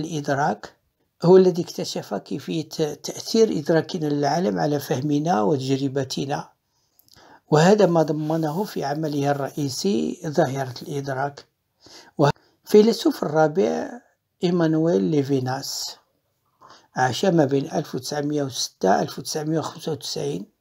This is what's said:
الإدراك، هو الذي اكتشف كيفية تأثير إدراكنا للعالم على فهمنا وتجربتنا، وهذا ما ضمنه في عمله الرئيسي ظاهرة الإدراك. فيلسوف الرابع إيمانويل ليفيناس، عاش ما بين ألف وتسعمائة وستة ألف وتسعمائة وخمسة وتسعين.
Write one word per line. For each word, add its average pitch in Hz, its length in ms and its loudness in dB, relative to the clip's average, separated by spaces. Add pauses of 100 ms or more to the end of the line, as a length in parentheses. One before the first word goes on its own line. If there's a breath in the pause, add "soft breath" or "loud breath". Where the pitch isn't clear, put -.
الإدراك، 151 720 -4 (500)
هو 180 140 10
الذي 180 260 6
اكتشف - 520 -10
كيفية 175 540 -6 (340)
تأثير - 560 0
إدراكنا 160 480 0
للعالم 147 520 0
على 147 220 0
فهمنا 151 600 0
وتجربتنا، 139 1040 -2 (1000 soft breath)
وهذا 185 360 6
ما 170 160 4
ضمنه 156 640 -2
في 165 200 -8
عمله 147 460 -2
الرئيسي 143 960 -2
ظاهرة 135 560 -2
الإدراك. 139 640 -6 (1200 loud breath)
فيلسوف 226 580 4
الرابع 160 680 0 (540)
إيمانويل 170 580 2
ليفيناس، 139 960 -2 (1000 soft breath)
عاش 127 280 0
ما 170 200 4
بين 139 280 -2
ألف 170 220 -6
وتسعمائة 147 480 -4
وستة - 600 -2
ألف - 160 -8
وتسعمائة 156 400 -4
وخمسة - 340 -8
وتسعين. 151 540 -8 (140)